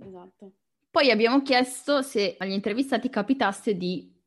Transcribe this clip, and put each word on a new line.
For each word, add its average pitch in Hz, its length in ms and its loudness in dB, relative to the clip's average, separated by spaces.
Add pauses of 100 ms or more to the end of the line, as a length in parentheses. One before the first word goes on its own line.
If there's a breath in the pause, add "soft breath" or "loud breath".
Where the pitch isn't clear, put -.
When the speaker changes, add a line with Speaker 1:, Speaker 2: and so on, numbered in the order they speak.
Speaker 1:
esatto. 190 460 -20 (400)
Speaker 2:
Poi 294 180 4
abbiamo 226 320 4
chiesto 269 600 0
se 208 360 -2
agli 190 140 -6
intervistati 220 580 -2
capitasse 208 680 -2
di 180 360 -6 (140)